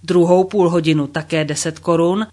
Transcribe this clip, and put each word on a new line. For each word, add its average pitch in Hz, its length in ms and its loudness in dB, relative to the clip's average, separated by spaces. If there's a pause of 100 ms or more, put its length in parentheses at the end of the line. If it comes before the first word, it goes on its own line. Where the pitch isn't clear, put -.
druhou 180 420 2
půlhodinu 165 600 0
také 156 380 -4
deset 151 340 -8
korun 175 540 0